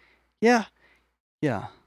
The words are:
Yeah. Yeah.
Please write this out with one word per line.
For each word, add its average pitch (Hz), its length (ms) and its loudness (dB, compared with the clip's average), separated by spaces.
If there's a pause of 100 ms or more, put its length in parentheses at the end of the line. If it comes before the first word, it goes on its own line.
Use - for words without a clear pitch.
(400)
Yeah. 226 240 2 (760)
Yeah. 120 240 -4 (200)